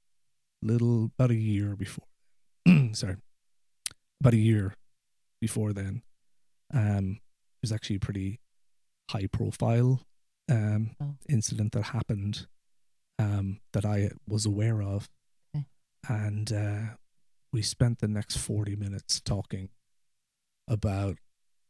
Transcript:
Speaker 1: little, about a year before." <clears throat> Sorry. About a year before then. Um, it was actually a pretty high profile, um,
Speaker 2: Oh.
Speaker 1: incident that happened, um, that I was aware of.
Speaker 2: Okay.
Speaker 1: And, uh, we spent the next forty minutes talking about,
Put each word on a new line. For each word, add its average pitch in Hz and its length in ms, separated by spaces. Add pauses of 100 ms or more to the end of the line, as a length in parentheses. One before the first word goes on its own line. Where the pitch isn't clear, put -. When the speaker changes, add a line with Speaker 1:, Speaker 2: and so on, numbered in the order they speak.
(640)
Speaker 1:
little, 117 440 (120)
about 127 120
a 120 40
year 104 420
before." - 280 (640)
<clears throat> 143 260
Sorry. 98 240 (1040)
About 127 140
a 113 40
year 107 360 (680)
before 107 320
then. 98 300 (720)
Um, 101 460
it - 420
was 113 100
actually 104 240
a 98 40
pretty 98 400 (680)
high 98 180
profile, 117 760 (480)
um, 107 500
Speaker 2:
Oh. 143 160 (100)
Speaker 1:
incident 110 460
that 104 120
happened, 104 640 (720)
um, 101 420 (120)
that 101 140
I 101 240 (160)
was 107 180
aware 107 380
of. 98 260 (460)
Speaker 2:
Okay. 147 100 (420)
Speaker 1:
And, 107 460
uh, 107 440 (560)
we 113 100
spent - 380
the 107 80
next 104 280
forty 107 400
minutes 98 440
talking 95 500 (960)
about, 101 480 (540)